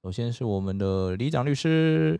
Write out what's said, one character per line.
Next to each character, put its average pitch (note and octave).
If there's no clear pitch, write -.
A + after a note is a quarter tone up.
首 F#2
先 A#2
是 B2+
我 G2+
们 F#2+
的 F#2+
李 B2
长 C#3+
律 C#3+
师。 D#3+